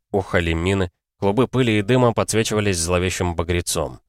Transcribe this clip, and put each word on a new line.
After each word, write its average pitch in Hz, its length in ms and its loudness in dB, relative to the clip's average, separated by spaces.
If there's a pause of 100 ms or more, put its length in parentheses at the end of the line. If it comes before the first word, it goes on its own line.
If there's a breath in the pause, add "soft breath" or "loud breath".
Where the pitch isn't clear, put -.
(100)
ухали 90 440 0
мины, 90 360 -2 (280)
клубы 104 300 2
пыли 117 300 0
и 104 40 2
дыма 120 300 2
подсвечивались 104 680 0
зловещим 90 560 0
багрецом. 85 760 -4